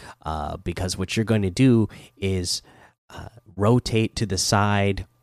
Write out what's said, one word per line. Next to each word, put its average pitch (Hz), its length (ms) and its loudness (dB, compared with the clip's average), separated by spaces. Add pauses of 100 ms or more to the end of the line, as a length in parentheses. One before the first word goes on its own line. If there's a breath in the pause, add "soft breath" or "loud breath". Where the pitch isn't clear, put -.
(220 loud breath)
Uh, 78 360 -6
because 90 400 -6
what 95 180 -6
you're 110 100 0
going 110 160 2
to 95 80 0
do 117 400 4 (260 loud breath)
is, 95 460 -4 (480 loud breath)
uh, - 180 -16 (300)
rotate 113 580 2
to 117 100 -2
the 98 120 -2
side 101 680 2 (180)